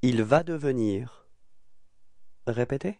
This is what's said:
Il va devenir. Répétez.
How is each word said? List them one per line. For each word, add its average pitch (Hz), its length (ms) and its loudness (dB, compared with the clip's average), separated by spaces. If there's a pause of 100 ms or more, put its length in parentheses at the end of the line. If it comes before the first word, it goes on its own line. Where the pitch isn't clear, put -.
Il 117 200 6
va 139 180 6
devenir. 127 840 -2 (1200)
Répétez. 123 520 -2